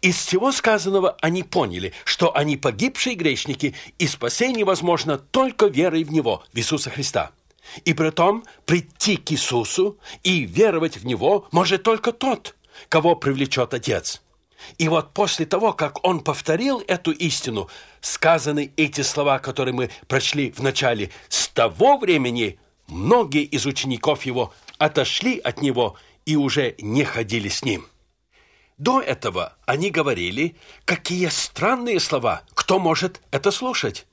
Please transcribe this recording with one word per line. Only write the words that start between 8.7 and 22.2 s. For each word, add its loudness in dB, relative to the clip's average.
к -6
Иисусу 0
и 2
веровать 2
в -12
Него 0
может 2
только 0
тот, -4
кого 4
привлечет -2
Отец. -4
И 2
вот 0
после 0
того, 2
как -4
он 0
повторил -2
эту -2
истину, -4
сказаны 0
эти 0
слова, 2
которые -4
мы -2
прочли 0
в -8
начале: 0
"С -2
того 4
времени 0